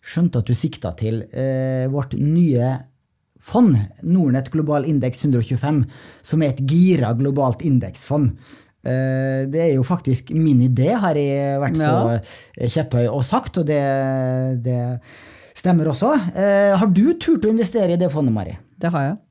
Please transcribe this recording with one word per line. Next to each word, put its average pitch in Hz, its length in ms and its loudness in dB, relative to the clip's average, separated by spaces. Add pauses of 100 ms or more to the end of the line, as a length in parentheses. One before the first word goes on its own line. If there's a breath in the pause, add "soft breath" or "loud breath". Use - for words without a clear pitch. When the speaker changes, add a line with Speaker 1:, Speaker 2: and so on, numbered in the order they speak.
Speaker 1:
skjønte 170 320 0
at 107 80 -2
du 123 80 0
sikta 117 420 -4
til, 110 260 -4 (100)
eh, 131 560 -2
vårt 135 260 -4
nye 139 640 2 (640)
fond, 214 320 4 (280)
Nordnet 151 480 0
Global 147 360 0
Index 131 360 -2
hundre 127 200 2
og - 60 -4
tjuefem, 143 360 0 (380 loud breath)
som 160 200 0
er 139 120 0
et 127 120 -6
gira 160 480 2
globalt 135 480 0
indeksfond. 131 760 0 (480 loud breath)
Eh, 131 600 -2
det 147 140 -2
er 165 140 2
jo 131 80 2
faktisk 135 480 -2
min 151 320 4
idé, 127 320 2
har 196 200 0
jeg 139 460 0
vært 160 160 -2
så, 151 140 2
Speaker 2:
Ja. 117 300 0 (380 loud breath)
Speaker 1:
eh, 123 100 -2
kjepphøy 123 420 0
og 131 140 -2
sagt, 233 340 -2
og 156 80 0
det, 147 160 0 (800)
det 123 380 -4 (540 loud breath)
stemmer 170 320 2
også. 196 260 0 (240)
Eh, 202 400 2
har 202 100 2
du 208 280 4
turt 330 280 0
å 214 80 2
investere 208 440 0
i - 20 0
det 175 160 0
fondet, 143 200 0
Mari? 98 240 -6 (220)
Speaker 2:
Det 170 140 -2
har 151 100 -2
jeg. 160 160 -4 (120)